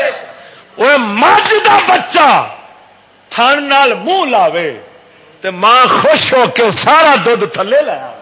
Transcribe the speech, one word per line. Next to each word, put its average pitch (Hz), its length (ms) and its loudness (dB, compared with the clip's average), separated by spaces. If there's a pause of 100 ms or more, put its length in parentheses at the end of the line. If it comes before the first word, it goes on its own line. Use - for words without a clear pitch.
(760)
وہ 277 200 2
مجھ 262 560 0 (120)
دا 415 120 4 (100)
بچہ 285 600 2 (840)
تھن 277 400 -2
نال 269 240 2
منہ 311 360 -4
لاوے 165 500 -2 (640)
تے 190 80 -8
ماں 208 320 2 (200)
خوش 285 320 0
ہو 247 160 2
کے 226 220 0
سارا 302 440 2 (100)
دودھ 233 280 0
تھلے 220 280 -2
لایا۔ 135 300 -8 (100)